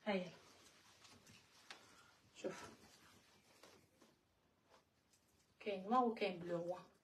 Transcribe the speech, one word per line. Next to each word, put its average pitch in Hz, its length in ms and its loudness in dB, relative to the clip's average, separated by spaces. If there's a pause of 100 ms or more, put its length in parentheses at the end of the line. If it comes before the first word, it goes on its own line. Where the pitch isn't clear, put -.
هاي. 185 200 2 (2250)
شوف. - 260 -6 (3000)
كاين 196 220 -2
نوار 247 220 6
وكاين 202 340 2
بلو 170 180 -2
غوا. 175 220 -2 (260)